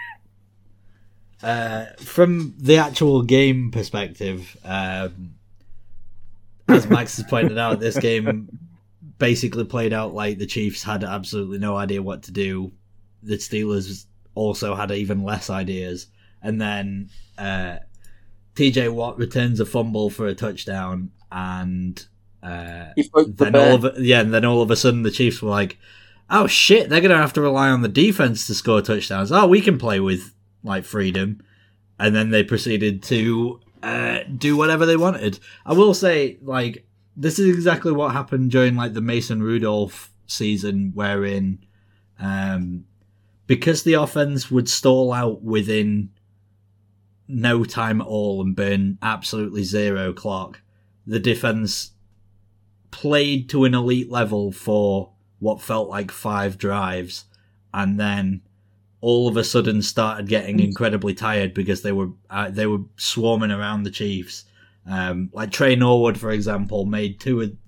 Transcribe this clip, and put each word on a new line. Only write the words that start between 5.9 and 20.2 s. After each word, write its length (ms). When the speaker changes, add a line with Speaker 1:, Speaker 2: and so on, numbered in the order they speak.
Speaker 1:
as 180
Max 300
has 80
pointed 320
out, 240
this 180
game 480
Speaker 2:
<laughs> 300
Speaker 1:
basically 480
played 260
out 220
like 240
the 80
Chiefs 380
had 200
absolutely 540
no 180
idea 260
what 220
to 80
do. 400
The 120
Steelers 680
also 380
had 180
even 340
less 240
ideas. 580
And 200
then, 480
uh, 420
T 160
J 160
Watt 300
returns 420
a 60
fumble 440
for 180